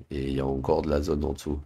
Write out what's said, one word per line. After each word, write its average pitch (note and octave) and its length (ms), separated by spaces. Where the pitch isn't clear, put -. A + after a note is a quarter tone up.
Et C2+ 180
il C2+ 60
y C2+ 60
a C2+ 60
encore C2+ 360
de D#2 80
la D2 100
zone D2 240
en C#2 80
dessous. D2 340